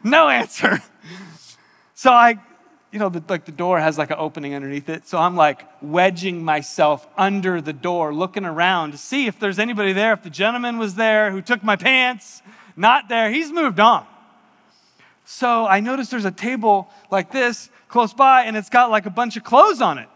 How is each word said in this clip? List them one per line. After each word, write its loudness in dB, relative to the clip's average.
No 4
answer. -2
So 4
I, 6
you -12
know, 0
the, -6
like, -6
the -18
door 0
has, 0
like, -4
an -4
opening -8
underneath -8
it. -10
So -6
I'm, 0
like, 2
wedging -2
myself -2
under -2
the -10
door, -4
looking -6
around -2
to -18
see -6
if -10
there's -4
anybody -2
there, 0
if -4
the -16
gentleman -4
was -6
there 2
who -8
took -2
my 0
pants. -2
Not 2
there. 0
He's -4
moved -2
on. 4
So -2
I 4
noticed -4
there's -6
a -2
table -2
like -2
this -4
close 0
by, 6
and -6
it's -8
got, 4
like, 0
a -8
bunch -4
of -12
clothes 4
on 0
it. -16